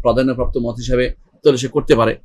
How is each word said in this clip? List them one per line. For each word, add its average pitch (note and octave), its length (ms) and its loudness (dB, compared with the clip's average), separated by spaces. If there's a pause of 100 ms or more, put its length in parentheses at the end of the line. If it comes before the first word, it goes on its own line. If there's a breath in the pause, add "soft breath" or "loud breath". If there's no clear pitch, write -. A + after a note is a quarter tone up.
প্রাধান্যপ্রাপ্ত B2+ 560 0
মত A#2 200 -4
হিসাবে, B2 320 -2 (340)
তাহলে C#3 140 4
সে B2+ 100 -4
করতে C#3 280 0
পারে, A2+ 300 2